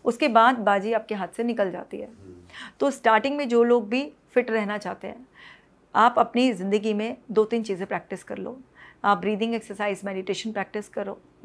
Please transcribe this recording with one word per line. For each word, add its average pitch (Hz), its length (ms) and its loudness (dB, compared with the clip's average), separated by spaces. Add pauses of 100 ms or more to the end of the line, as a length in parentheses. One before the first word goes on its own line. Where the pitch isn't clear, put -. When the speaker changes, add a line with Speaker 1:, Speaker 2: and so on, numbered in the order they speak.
Speaker 1:
उसके 254 220 0
बाद 233 320 6
बाजी 202 340 0
आपके 220 220 -4
हाथ 190 120 -6
से - 160 -8
निकल 226 280 -2
जाती 180 260 -12
है। - 100 -12
Speaker 2:
हम्म। - 260 -20 (460)
Speaker 1:
तो 277 120 2
स्टार्टिंग 233 460 2
में 285 120 -4
जो 233 140 6
लोग 240 260 4
भी 269 220 -2 (220)
फिट 247 180 2
रहना 208 260 -2
चाहते 196 300 -10
हैं, 240 200 -16 (680)
आप 240 220 6
अपनी 240 360 4
ज़िंदगी 202 400 -2
में 220 240 -4 (140)
दो 214 140 4
तीन 226 180 -2
चीज़ें 196 240 -6
प्रैक्टिस 180 360 -8
कर 202 140 -10
लो। 240 220 -10 (440)
आप 202 140 4
ब्रीदिंग 208 380 -2
एक्सरसाइज, 208 500 -6
मेडिटेशन 190 460 -6
प्रैक्टिस 208 380 -8
करो 196 280 -8 (280)